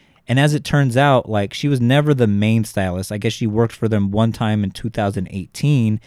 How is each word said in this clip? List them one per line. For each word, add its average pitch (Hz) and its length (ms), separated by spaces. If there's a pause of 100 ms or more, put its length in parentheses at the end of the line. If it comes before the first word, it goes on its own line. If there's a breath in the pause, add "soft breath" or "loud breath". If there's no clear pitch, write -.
(280 soft breath)
And 120 120
as 151 140
it 147 100
turns 135 320
out, 139 320
like, 101 260
she - 140
was 135 120
never 143 320
the 123 140
main 107 380
stylist. 92 480
I 107 60
guess 110 140
she 120 140
worked 110 280
for 113 140
them 101 220
one 110 220
time 107 320
in 95 80
two - 180
thousand 98 400
eighteen. 110 760